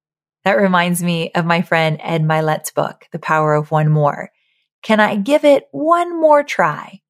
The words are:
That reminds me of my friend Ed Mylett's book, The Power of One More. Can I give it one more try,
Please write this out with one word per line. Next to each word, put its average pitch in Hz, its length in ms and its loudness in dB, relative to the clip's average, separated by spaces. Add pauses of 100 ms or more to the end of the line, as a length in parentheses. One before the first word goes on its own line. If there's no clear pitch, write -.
(440)
That 196 140 2
reminds 180 440 0
me 170 320 -4
of 170 120 -2
my 170 160 0
friend 160 400 0
Ed 165 220 -2
Mylett's 156 480 -2
book, - 400 -6
The 170 60 -10
Power 156 360 0
of 151 160 -2
One 156 200 0
More. 151 400 -2 (520)
Can 220 160 0
I 214 180 2
give 285 280 0
it 285 260 4
one 339 500 -2
more 294 220 4
try, 180 680 -4